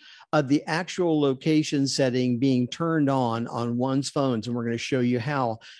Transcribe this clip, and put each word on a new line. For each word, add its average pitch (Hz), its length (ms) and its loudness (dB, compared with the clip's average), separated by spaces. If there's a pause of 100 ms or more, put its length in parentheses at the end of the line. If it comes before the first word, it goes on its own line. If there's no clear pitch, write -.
(320)
of 151 160 2
the 143 180 2
actual 165 540 0
location 143 640 2
setting 127 520 0
being 127 280 2
turned 160 440 0
on 117 380 0
on 117 280 -4
one's 135 320 0
phones. 127 380 0
And 120 100 -4
we're 117 80 -4
gonna 117 140 -2
show 131 220 -2
you 123 200 2
how, 120 380 -2 (220)